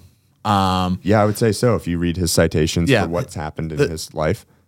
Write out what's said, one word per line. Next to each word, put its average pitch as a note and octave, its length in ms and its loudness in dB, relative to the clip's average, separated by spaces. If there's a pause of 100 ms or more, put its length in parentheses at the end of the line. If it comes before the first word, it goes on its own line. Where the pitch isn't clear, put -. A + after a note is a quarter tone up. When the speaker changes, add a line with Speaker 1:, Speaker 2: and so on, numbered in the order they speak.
(440)
Speaker 1:
Um, F#2 580 0
Speaker 2:
Yeah, G#2 180 2
I G#2 40 4
would G#2 140 0
say A#2 120 2
so A2+ 240 0
if F2 140 -4
you E2+ 100 -2
read E2+ 180 -2
his F2 140 0
citations E2 580 2
Speaker 1:
Yeah. A#2 140 4
Speaker 2:
for F2 60 -4
what's E2+ 260 -4
happened D#2 380 -8
in D2+ 60 -6
Speaker 1:
The C3+ 100 0
Speaker 2:
his - 260 -12
life. D#2 320 -2 (220)